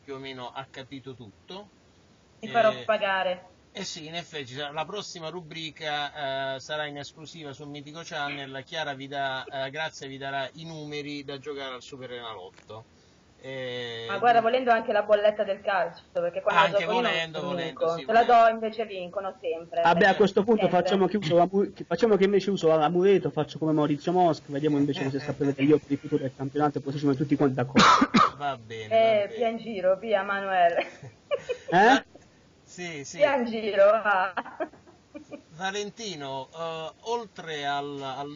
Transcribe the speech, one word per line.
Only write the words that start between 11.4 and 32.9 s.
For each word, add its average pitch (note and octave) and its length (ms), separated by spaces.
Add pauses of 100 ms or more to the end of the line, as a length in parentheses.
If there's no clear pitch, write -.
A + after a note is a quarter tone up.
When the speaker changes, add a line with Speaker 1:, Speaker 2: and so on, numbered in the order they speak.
Speaker 1:
giocare C#3 340
al B2 80
Super B2+ 300
Enalotto. A2 800 (440)
Eh, B2 680
Speaker 2:
Ma G3 100
guarda, A#3 220
volendo A#3+ 320
anche A3+ 200
la G#3 100
bolletta G#3 420
del G3+ 160
calcio, E3+ 400 (100)
perché F3 300
quando F#3+ 220
Speaker 1:
Anche G3 180
Speaker 2:
gioco E3+ 140
io B3 60
non A3+ 100
Speaker 1:
volendo, E3 300
Speaker 2:
vinco. F3+ 140
Speaker 1:
volendo, E3 420
sì, D#3+ 100
Speaker 2:
Te A3 60
la A3+ 120
Speaker 1:
volendo. A#3 240
Speaker 2:
do, A3+ 60 (120)
invece A3 200
vincono F#3+ 540
sempre. E3+ 420
Speaker 3:
Vabbè, E3 80
a F3 100
Speaker 2:
Perché G3 160
Speaker 3:
questo G3+ 260
punto G#3 200
Speaker 2:
sempre. F3+ 180
Speaker 3:
facciamo F#3+ 260
che F3+ 120
uso E3+ 180
l'amu-, F#3 360
che - 120
facciamo G#3 320
che F#3+ 80
invece G3 260
uso F3+ 240
l'amuleto, F3 560
faccio - 280
come D#3 140
Maurizio D#3 380
Mosca, F3 380
vediamo D3 300
invece C#3 260
cosa C3+ 160
sta C3+ 120
prevedendo C#3 380
io D3 80
per - 140
il C#3 60
futuro C#3+ 240
del C3 120
campionato, C#3+ 460
così D3 180
ci C#3+ 80
mettiamo C#3 220
tutti C#3+ 80
quanti C#3 180
d'accordo. C3 300 (260)
Speaker 1:
<coughs> - 260
Va C#4 200
bene, A3 280
Speaker 2:
Eh, G#3+ 40 (320)
Speaker 1:
va G3+ 60
bene. A3 100
Speaker 2:
via A#3 120
in A3+ 100
giro, F#3+ 380
via G3+ 260
Manuel. F#3+ 540 (960)
Speaker 3:
Eh? A3 340 (600)
Speaker 1:
Sì, E3 400